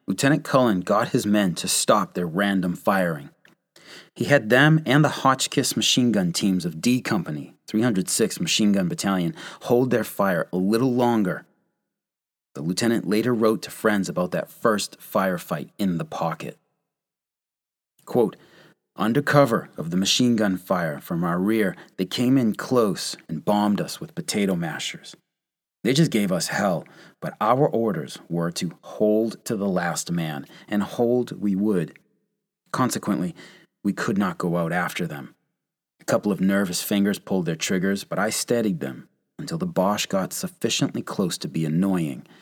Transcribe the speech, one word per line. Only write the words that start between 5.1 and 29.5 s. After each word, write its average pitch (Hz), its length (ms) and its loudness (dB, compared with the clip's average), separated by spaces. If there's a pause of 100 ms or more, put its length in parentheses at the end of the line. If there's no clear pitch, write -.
Hotchkiss - 560 0
machine 120 340 2
gun 92 220 2
teams 92 320 0
of 80 160 -6
D 123 220 2
Company, 78 520 -4 (120)
three 107 160 0
hundred 95 260 0
sixth - 320 0
Machine 104 320 2
Gun 95 160 2
Battalion, 87 460 0 (300)
hold 123 260 4
their 113 140 2
fire 95 500 0
a - 20 -2
little 113 380 2
longer. 117 500 0 (1080)
The - 80 -10
lieutenant 104 440 0
later 110 280 2
wrote 110 280 2
to - 80 -12
friends 101 380 0
about 90 220 -2
that 82 200 -4
first - 480 -2
firefight 90 760 -4
in 90 220 0
the 80 80 -6
pocket. - 500 -6 (1500)
Quote, 117 300 0 (600)
"Under 117 240 0
cover 135 560 4
of 82 140 -8
the 90 80 0
machine 117 360 2
gun 104 220 2
fire 85 420 -2
from 85 260 -4
our 85 140 0
rear, 101 380 2 (220)
they 92 80 -2
came 127 320 2
in 110 160 2
close - 640 0 (100)
and 78 160 -8
bombed 104 380 2
us - 180 -8
with - 140 -14
potato 95 420 -2
mashers. 80 580 -8 (680)
They 120 100 2
just 151 160 4
gave 101 220 0
us 85 160 -2
hell, 92 360 0 (360)
but - 200 -8
our 127 260 4
orders 98 520 -2 (100)
were 85 220 -2
to 85 320 -6
hold 107 600 0
to 120 120 -4